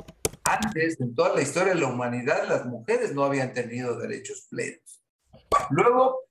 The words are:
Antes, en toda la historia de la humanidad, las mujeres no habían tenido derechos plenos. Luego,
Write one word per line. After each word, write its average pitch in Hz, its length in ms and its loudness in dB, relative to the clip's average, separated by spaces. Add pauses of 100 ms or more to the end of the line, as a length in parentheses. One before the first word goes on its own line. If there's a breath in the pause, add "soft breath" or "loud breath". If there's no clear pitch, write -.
(440)
Antes, 165 560 0
en 120 140 -4
toda 180 200 2
la 170 60 2
historia 175 340 2
de 165 60 2
la 135 80 2
humanidad, 123 600 -2
las 135 180 0
mujeres 143 480 -2
no 139 100 0
habían 139 300 0
tenido 120 440 -4
derechos - 520 -10
plenos. - 520 -10 (680)
Luego, 247 600 4